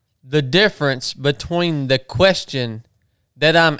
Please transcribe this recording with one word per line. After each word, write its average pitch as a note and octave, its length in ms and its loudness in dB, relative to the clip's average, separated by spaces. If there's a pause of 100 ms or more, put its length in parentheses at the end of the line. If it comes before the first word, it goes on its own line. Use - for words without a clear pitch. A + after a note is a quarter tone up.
(220)
the C#3+ 200 -2
difference C#3+ 720 0
between D3 760 -2
the C3 100 2
question B2 880 -2 (520)
that D#3 180 2
I'm E3 240 2